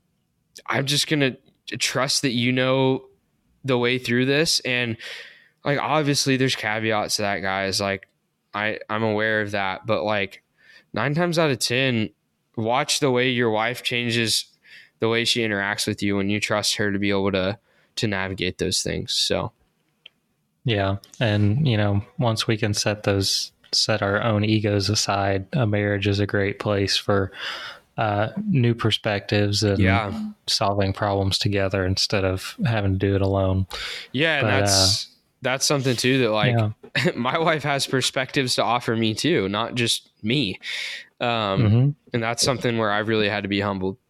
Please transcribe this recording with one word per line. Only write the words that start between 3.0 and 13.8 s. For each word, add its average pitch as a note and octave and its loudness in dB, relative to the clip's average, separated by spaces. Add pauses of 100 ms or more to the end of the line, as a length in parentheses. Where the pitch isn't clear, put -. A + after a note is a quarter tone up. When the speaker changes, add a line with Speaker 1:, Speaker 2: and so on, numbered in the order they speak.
Speaker 1:
the C3 2
way A#2+ 2
through B2 0
this." C#3+ 2
And, B2 -2 (680)
like, C#3+ 0
obviously C#3 0
there's C3 2
caveats A2 -2
to G#2+ -2
that, G2+ -2
guys. F#2+ -2
Like, G2 -4 (460)
I, G#2 -4 (100)
I'm A2 -2
aware G#2+ 0
of G#2 -4
that, F#2+ -4
but, G2+ 0
like, G#2 -4 (500)
nine B2+ -2
times E3+ 0
out D#3 2
of B2 -2
ten, B2 0 (460)
watch A#2+ 0
the C#3 2
way B2 2
your A#2+ 2
wife A2+ -2